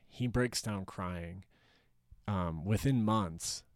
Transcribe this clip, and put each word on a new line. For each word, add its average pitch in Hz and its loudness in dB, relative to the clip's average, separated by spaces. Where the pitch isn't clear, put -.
He - -2
breaks 123 2
down 101 -2
crying. 90 -6
Um, 87 0
within 113 4
months, 101 0